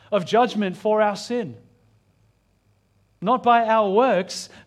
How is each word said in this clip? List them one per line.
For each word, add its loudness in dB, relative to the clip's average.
of -2
judgment 0
for 0
our 0
sin. -8
Not -2
by 4
our 2
works, 0